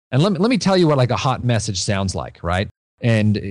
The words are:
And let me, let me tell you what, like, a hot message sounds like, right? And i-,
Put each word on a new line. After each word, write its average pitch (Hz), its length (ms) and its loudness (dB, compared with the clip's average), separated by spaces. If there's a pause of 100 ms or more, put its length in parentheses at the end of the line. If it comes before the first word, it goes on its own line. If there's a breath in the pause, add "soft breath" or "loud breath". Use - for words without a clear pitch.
(120)
And 131 100 2
let 208 100 2
me, 175 60 -2
let 202 100 0
me 262 80 2
tell 190 220 2
you 175 80 4
what, 147 100 4
like, 123 140 2
a 110 60 -2
hot 120 280 -2
message 110 380 -2
sounds 98 320 -2
like, 62 280 -10
right? 90 260 -2 (340)
And 107 340 2
i-, - 40 -6 (100)